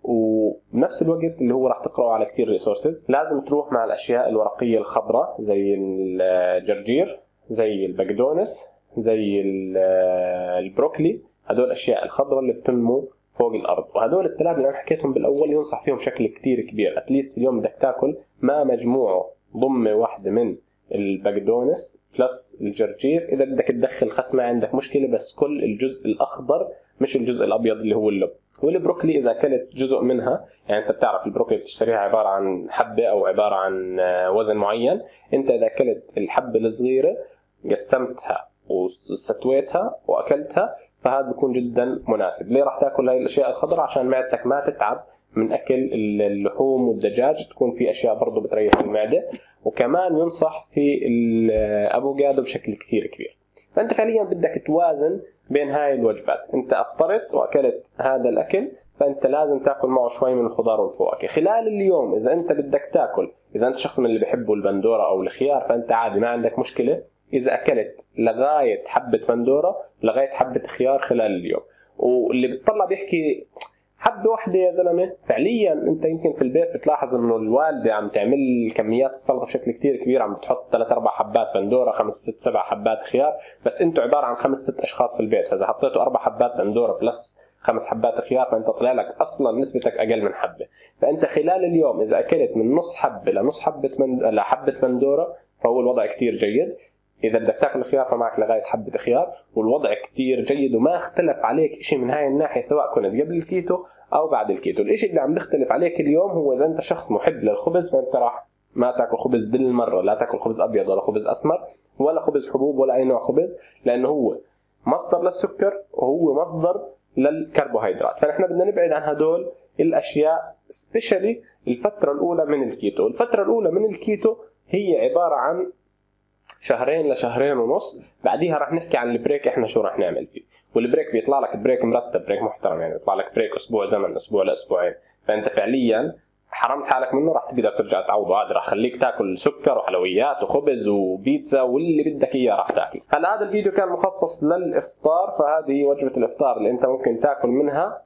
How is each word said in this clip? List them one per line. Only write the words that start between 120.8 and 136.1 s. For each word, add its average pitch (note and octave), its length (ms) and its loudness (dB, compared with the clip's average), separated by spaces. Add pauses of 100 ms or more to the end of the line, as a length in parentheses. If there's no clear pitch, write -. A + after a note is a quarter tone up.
الفتره C#3+ 440 0
الاولى E3 340 0
من C#3+ 180 0
الكيتو. G#2 440 0
الفتره G3+ 360 0
الاولى G3+ 280 2
من G3 140 2
الكيتو G#3+ 500 0 (340)
هي F#3 400 2
عباره E3+ 260 2
عن E3+ 360 -2 (880)
شهرين C#3 500 0
لشهرين C3 460 0
ونص. A#2+ 440 -2 (220)
بعديها D#3+ 340 0
راح C#3+ 160 -2
نحكي E3+ 240 -2
عن A#2+ 140 0
البريك، C#3 360 0
إحنا B2 180 0
شو G#2+ 160 0
راح G2 180 -2
نعمل E2+ 280 -2
فيه. - 140 -18 (340)
والبريك A#2+ 360 2
بيطلع C3+ 280 2
لك A2+ 180 -2
بريك A#2+ 280 2
مرتب، A#2+ 400 0
بريك G2+ 160 -2
محترم، E2 400 -4
يعني D#2+ 120 -4
بيطلع F#2+ 200 -2
لك F#2+ 220 -4
بريك A2 200 0
أسبوع G#2+ 300 -2
زمن، G2 300 0
أسبوع G#2 280 0
لأسبوعين. F2+ 500 0 (340)
فأنت G#2+ 220 0
فعليًا A#2+ 640 0 (340)